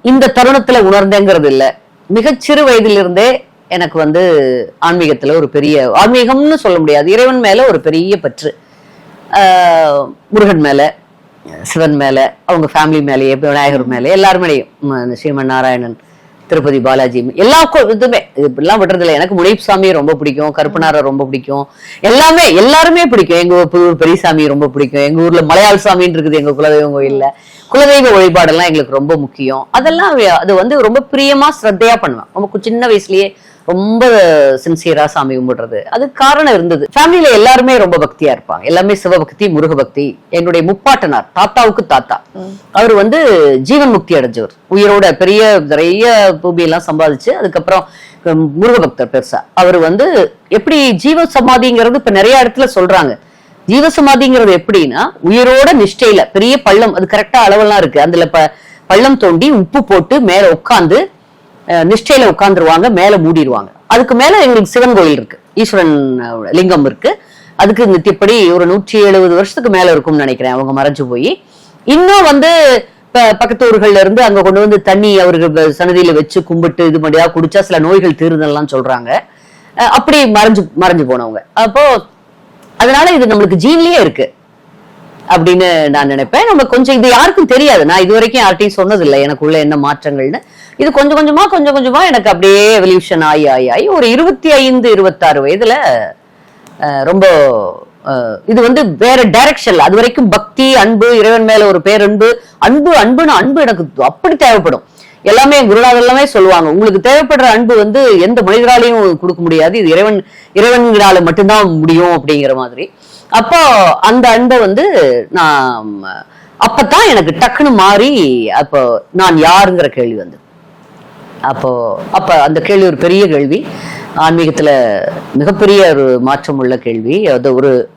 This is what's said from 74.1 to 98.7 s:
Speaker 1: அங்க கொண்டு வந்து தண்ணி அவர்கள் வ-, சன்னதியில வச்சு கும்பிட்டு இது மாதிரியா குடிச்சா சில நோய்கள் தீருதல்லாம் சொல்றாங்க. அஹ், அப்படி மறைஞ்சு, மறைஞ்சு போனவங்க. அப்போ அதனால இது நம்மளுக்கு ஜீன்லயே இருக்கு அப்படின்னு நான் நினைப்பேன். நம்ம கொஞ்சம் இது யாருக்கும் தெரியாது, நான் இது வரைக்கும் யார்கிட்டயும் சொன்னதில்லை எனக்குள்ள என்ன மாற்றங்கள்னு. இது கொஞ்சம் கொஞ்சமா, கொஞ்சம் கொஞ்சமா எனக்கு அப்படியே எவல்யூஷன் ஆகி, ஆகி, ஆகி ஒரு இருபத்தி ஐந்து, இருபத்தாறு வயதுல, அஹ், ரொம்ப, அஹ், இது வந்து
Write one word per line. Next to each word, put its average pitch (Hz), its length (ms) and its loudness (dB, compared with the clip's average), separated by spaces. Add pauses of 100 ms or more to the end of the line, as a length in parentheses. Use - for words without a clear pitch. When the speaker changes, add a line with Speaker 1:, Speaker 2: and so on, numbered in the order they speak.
Speaker 1:
அங்க 202 180 2
கொண்டு 190 180 2
வந்து 208 220 2
தண்ணி 196 380 2
அவர்கள் 170 320 2
வ-, 156 260 0
சன்னதியில 175 360 0
வச்சு 156 300 -2
கும்பிட்டு 170 420 -2
இது 160 140 0
மாதிரியா 160 320 0
குடிச்சா 165 280 -2
சில 185 200 -2
நோய்கள் 180 320 0
தீருதல்லாம் 151 600 -2
சொல்றாங்க. 131 480 -4 (560)
அஹ், - 40 -4
அப்படி 254 520 0
மறைஞ்சு, 208 360 2 (120)
மறைஞ்சு 175 300 0
போனவங்க. 120 280 -6 (160)
அப்போ 233 480 0 (760)
அதனால 285 340 2
இது 262 140 2
நம்மளுக்கு 196 400 0
ஜீன்லயே 330 340 2
இருக்கு - 340 -2 (960)
அப்படின்னு 175 600 2
நான் 139 200 0
நினைப்பேன். 139 360 -2
நம்ம 339 180 2
கொஞ்சம் 254 340 0
இது 247 120 2
யாருக்கும் 330 360 2
தெரியாது, 254 400 2
நான் 180 160 2
இது 185 120 2
வரைக்கும் 226 280 0
யார்கிட்டயும் 196 360 0
சொன்னதில்லை 180 440 0
எனக்குள்ள 151 360 -2
என்ன 151 180 -2
மாற்றங்கள்னு. 143 640 -6 (360)
இது 294 140 -2
கொஞ்சம் 285 260 0
கொஞ்சமா, 302 320 0
கொஞ்சம் 285 260 0
கொஞ்சமா 269 300 0
எனக்கு 226 240 0
அப்படியே 202 500 2
எவல்யூஷன் 185 440 0
ஆகி, 151 240 0
ஆகி, 127 220 0
ஆகி 120 180 -2
ஒரு 302 220 0
இருபத்தி 311 420 0
ஐந்து, 262 400 2
இருபத்தாறு 160 540 0
வயதுல, 220 300 0 (1040)
அஹ், 143 240 -6
ரொம்ப, 190 240 2 (800)
அஹ், 120 400 -6
இது 226 160 0
வந்து 233 360 0